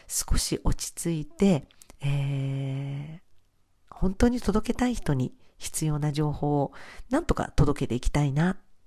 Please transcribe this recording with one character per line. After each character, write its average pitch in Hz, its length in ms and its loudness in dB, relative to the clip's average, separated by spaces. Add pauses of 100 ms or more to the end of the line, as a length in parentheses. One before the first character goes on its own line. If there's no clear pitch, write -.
少 - 300 0
し - 260 -2
落 123 100 4
ち - 160 -4
着 170 300 -4
い 151 60 -6
て、 190 420 2 (320)
え 139 1200 -4
ー、 - 760 -20
本 190 200 0
当 240 140 6
に 240 120 0
届 214 320 0
け - 60 -6
た 247 100 2
い 247 60 -2
人 - 180 0
に 127 220 0 (240)
必 - 260 -6
要 151 140 0
な 147 140 0
情 151 200 0
報 147 300 0
を 135 100 -4 (380)
な 269 100 2
ん 349 60 -4
と - 80 4
か - 200 -6
届 - 260 4
け 135 80 -2
て 113 60 -2
い 123 60 -2
き - 80 -2
た 147 160 2
い 139 80 0
な 160 200 2
っ - 40 -12 (300)